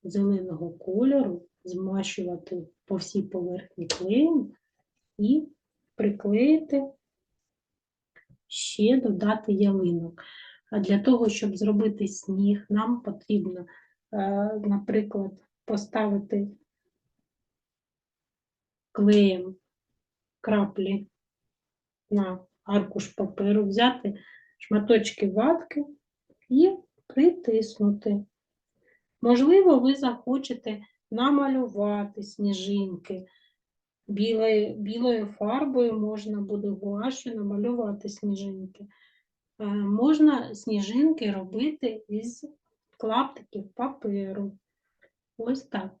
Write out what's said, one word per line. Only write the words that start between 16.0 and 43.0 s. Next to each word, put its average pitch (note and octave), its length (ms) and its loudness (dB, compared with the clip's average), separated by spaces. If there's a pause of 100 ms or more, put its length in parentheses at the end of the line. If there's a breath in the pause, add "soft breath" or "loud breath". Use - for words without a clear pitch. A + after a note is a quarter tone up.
клеєм G3 640 4 (840)
краплі G3+ 680 -2 (1040)
на F#3+ 280 0 (260)
аркуш G3+ 440 -2
паперу, G#3 580 0
взяти A3 480 2 (440 loud breath)
шматочки G#3 720 -2
ватки C#4+ 540 -2 (640)
і F4 280 4 (320)
притиснути. G#3+ 1160 0 (1000)
Можливо, C#4+ 560 8
ви C4+ 160 4
захочете B3 840 -4 (300 loud breath)
намалювати A3 1120 0
сніжинки. F#3+ 1040 -4 (800 soft breath)
Білою, A3 680 0
білою A3 520 -2
фарбою A#3+ 760 -2
можна G#3 400 -6
буде, G3+ 280 -4
гуашю, G#3 640 -6
намалювати G#3 760 -4
сніжинки. G3 800 -8 (720 soft breath)
Е, G#3+ 80 -8
можна A#3 880 2
сніжинки A3+ 800 0
робити G#3+ 760 -4
із A3+ 360 -8 (540)
клаптиків A3 760 -4